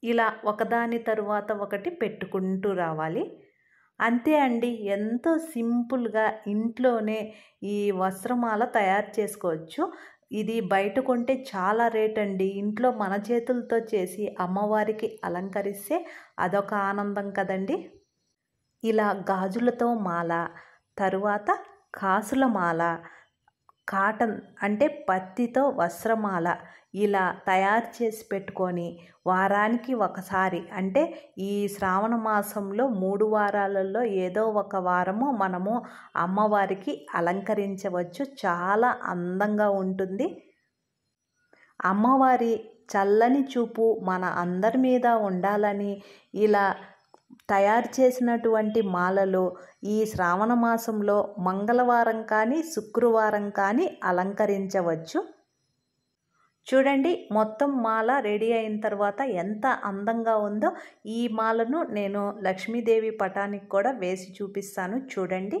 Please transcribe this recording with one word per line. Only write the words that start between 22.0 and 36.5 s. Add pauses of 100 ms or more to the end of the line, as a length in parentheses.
కాసుల (140)
మాల, (1040)
కాటన్ (260)
అంటే (220)
పత్తితో (180)
వస్త్రమాల (540)
ఇలా (240)
తయారు
చేసి
పెట్టుకొని (440)
వారానికి (140)
ఒకసారి (200)
అంటే (460)
ఈ (200)
శ్రావణ (120)
మాసంలో (160)
మూడు
వారాలలో (240)
ఏదో (180)
ఒక (120)
వారము (140)
మనము (500)
అమ్మవారికి (260)